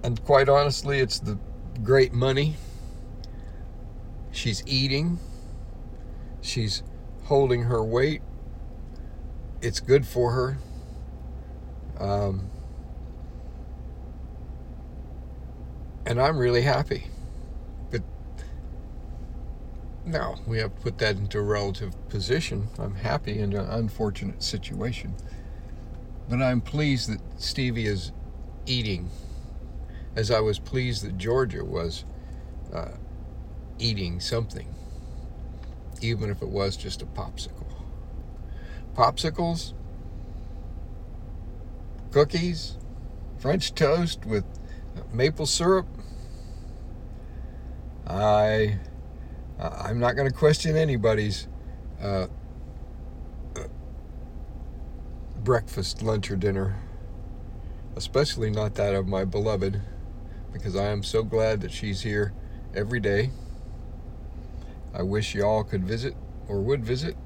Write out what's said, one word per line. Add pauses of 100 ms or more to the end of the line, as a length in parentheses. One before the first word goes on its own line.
And
quite
honestly,
it's
the (460)
great
money. (1800)
She's
eating. (1200)
She's (440)
holding
her
weight. (1400)
It's
good
for
her. (1400)
Um, (3500)
and
I'm
really
happy. (840)
But (2000)
now (120)
we
have
to
put
that
into
a
relative (160)
position. (120)
I'm
happy
in
an
unfortunate
situation. (1120)
But
I'm
pleased
that (220)
Stevie
is (540)
eating, (1040)
as
I
was
pleased
that
Georgia
was, (680)
uh, (880)
eating
something, (1300)
even
if
it
was
just
a
popsicle. (1300)
Popsicles, (2500)
cookies, (600)
French
toast
with (680)
maple
syrup. (2250)
I, (800)
I'm
not
gonna
question
anybody's, (540)
uh, (3250)
breakfast,
lunch,
or
dinner, (1200)
especially
not
that
of
my
beloved, (720)
because
I
am
so
glad
that
she's
here (420)
every
day. (1600)
I
wish
y'all
could
visit (320)
or
would
visit (100)